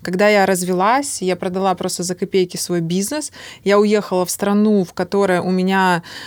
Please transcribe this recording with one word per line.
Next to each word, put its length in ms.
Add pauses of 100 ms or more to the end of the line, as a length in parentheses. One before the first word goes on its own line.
Когда 260
я 160
развелась, 800
я 120
продала 380
просто 300
за 100
копейки 440
свой 240
бизнес, 500 (340)
я 140
уехала 440
в 60
страну, 540
в 100
которой 460
у 100
меня, 540 (240)